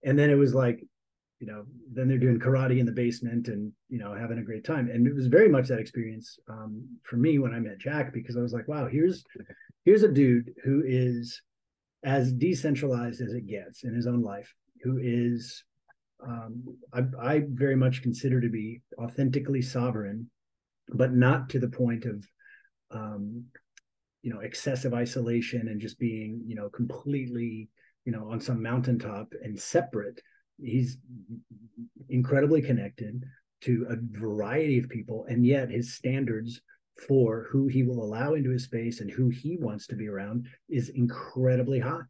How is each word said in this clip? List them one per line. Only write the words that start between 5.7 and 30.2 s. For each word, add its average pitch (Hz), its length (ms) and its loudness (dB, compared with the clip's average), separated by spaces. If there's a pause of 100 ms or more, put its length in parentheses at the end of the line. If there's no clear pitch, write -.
experience, 110 600 -10 (100)
um, 110 360 -12 (180)
for - 140 -6
me 147 220 4
when 123 140 0
I 117 80 -6
met 107 180 -6
Jack, 143 340 -4
because 120 240 -8
I 120 60 -2
was 120 100 -4
like, 117 160 -6
"Wow, 147 180 -4
here's, 160 380 0 (600)
here's 202 200 10
a 180 80 8
dude 123 400 6 (120)
who 139 200 4
is 123 560 0 (640)
as 131 280 2
decentralized 131 880 0
as 107 140 -6
it 113 120 -8
gets 98 360 -12
in 113 120 -6
his 117 120 0
own 120 160 2
life, 101 300 -6 (300)
who 131 200 -2
is, 120 600 -2 (600)
um, 117 380 -10 (300)
I, 123 100 0 (180)
I 147 280 2
very 135 280 2
much 127 260 2
consider 127 380 0
to 117 80 0
be 110 340 -6 (160)
authentically 135 640 -2
sovereign, 117 680 -4 (580)
but 127 240 2
not 127 380 4
to 131 100 0
the 120 80 -2
point 117 360 0
of, 101 200 -6 (680)
um, 107 540 -8 (800)
you 117 100 -6
know, 107 80 -10
excessive 123 540 -4
isolation 117 720 -2
and 107 120 -6
just 113 200 -10
being, 110 460 -4
you 113 100 -8
know, 104 140 -8
completely, 120 1000 -6 (360)
you 127 60 -6
know, 107 220 -8
on 117 80 -4
some 120 200 -4
mountaintop 113 800 -2
and 107 160 -10
separate." 107 640 -2 (400)